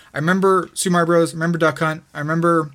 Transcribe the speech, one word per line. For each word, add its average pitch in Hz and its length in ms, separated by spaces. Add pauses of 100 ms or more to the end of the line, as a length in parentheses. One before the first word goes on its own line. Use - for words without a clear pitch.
(140)
I - 40
remember 185 560
Super 185 200
Mario 170 120
Bros., 170 260
I 170 40
remember 165 220
Duck 156 220
Hunt, 160 240 (100)
I 151 60
remember 160 560